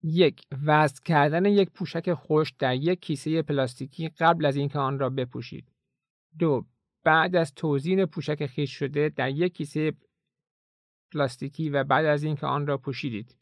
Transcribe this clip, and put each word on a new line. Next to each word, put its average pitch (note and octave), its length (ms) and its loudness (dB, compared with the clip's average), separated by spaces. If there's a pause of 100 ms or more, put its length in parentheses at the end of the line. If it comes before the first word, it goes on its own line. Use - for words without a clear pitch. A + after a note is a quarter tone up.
یک، D#3+ 360 4 (240)
وزن D3+ 380 2
کردن D#3 420 4
یک G3+ 240 4
پوشک E3+ 440 -4
خشک D3+ 440 0
در B2+ 160 0
یک E3 260 0
کیسهٔ D#3 420 -2
پلاستیکی C3+ 680 -4
قبل E3 360 2
از C#3 120 2
اینکه C#3+ 220 -2
آن C3+ 200 -2
را C3+ 120 0
بپوشید. B2+ 640 -8 (680)
دو، D3+ 260 0 (400)
بعد E3 320 4
از E3 180 0
توزین E3 520 0
پوشک D3+ 400 -6
خیس C3+ 240 -4
شده D3 380 -2
در C3+ 220 -2
یک E3+ 240 -2
کیسهٔ D3+ 380 -4 (1200)
پلاستیکی C#3+ 580 -4
و C#3 140 0
بعد C#3 200 2
از D3 200 2
اینکه D3+ 220 -4
آن C#3 200 -2
را C#3 120 -2
پوشیدید. B2 640 -8